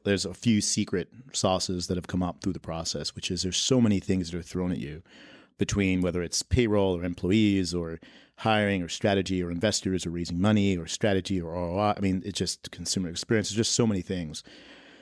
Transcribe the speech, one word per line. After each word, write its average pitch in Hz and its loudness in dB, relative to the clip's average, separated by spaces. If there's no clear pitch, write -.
there's 98 2
a 90 -8
few 110 2
secret 98 -2
sauces 92 0
that 90 -2
have 85 -6
come 90 0
up 87 -4
through 92 -2
the 80 -10
process, 82 -8
which - -8
is 90 -4
there's 92 -2
so 127 2
many 104 4
things 90 0
that 87 -6
are 85 -6
thrown 90 -4
at 78 -4
you 143 -10
between 92 2
whether 90 0
it's 82 -4
payroll 104 4
or 85 -4
employees 95 2
or 82 -6
hiring 104 2
or 85 -6
strategy 98 2
or 87 -4
investors 92 0
or 87 -6
raising 85 -4
money 101 4
or 80 -6
strategy 95 0
or 82 -6
R 87 -4
O 92 -2
I. 104 2
I - -6
mean, 95 0
it's 98 -6
just - -6
consumer 90 -4
experience. 101 -2
There's 101 -8
just 113 0
so 120 2
many 101 0
things. 85 -6